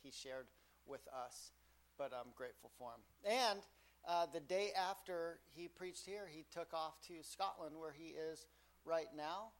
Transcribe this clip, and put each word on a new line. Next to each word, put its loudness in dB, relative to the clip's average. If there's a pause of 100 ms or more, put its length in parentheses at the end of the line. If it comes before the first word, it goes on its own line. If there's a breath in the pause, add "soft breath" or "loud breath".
he -12
shared -6 (380 loud breath)
with -8
us. -6 (440 soft breath)
But 0
I'm -4
grateful -8
for -6
him. -12 (240)
And, 6 (460 loud breath)
uh, 6
the 0
day 4
after 0 (160)
he -6
preached -8
here, -6
he -10
took -2
off 0
to -10 (100)
Scotland, -2
where -4
he -10
is -4 (380 loud breath)
right 6
now. -2